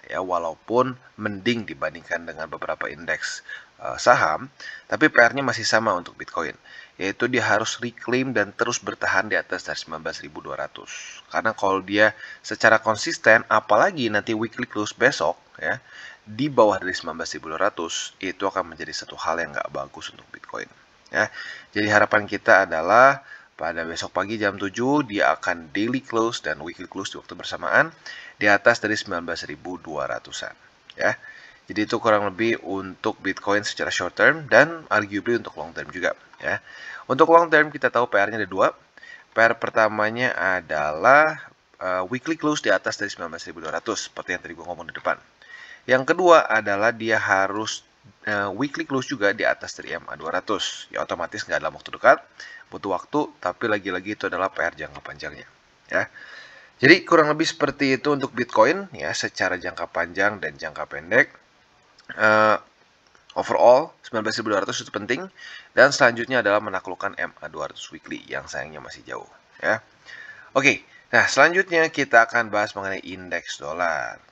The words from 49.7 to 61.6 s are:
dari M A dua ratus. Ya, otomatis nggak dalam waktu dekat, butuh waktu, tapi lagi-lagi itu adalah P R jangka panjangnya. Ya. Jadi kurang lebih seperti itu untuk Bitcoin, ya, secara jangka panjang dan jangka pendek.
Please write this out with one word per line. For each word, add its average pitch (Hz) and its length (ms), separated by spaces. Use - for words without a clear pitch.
dari - 200
M 82 140
A 65 80
dua 80 180
ratus. - 560
Ya, - 120
otomatis 87 400
nggak 76 160
dalam 76 160
waktu - 160
dekat, 135 320
butuh 98 240
waktu, - 240
tapi 92 240
lagi-lagi 98 480
itu 101 120
adalah 90 240
P - 120
R 85 160
jangka 71 200
panjangnya. 73 480
Ya. 98 160
Jadi 170 280
kurang 156 240
lebih 151 160
seperti 143 480
itu 147 200
untuk 131 200
Bitcoin, 135 600
ya, 78 200
secara 95 400
jangka 87 360
panjang 92 520
dan 76 160
jangka 76 280
pendek. 87 480